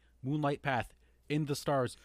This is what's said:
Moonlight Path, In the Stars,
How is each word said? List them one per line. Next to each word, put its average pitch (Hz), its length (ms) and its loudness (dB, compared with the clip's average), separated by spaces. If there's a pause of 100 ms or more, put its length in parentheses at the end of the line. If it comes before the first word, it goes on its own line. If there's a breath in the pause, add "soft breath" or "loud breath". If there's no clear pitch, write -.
(240)
Moonlight 147 380 0
Path, 127 300 0 (360)
In 151 160 0
the 143 100 -2
Stars, 135 500 0